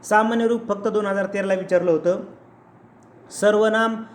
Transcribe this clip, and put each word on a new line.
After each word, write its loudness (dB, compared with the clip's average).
सामान्य 2
रूप -2
फक्त -2
दोन -2
हजार -2
तेराला -2
विचारलं 0
होतं. 2
सर्वनाम 2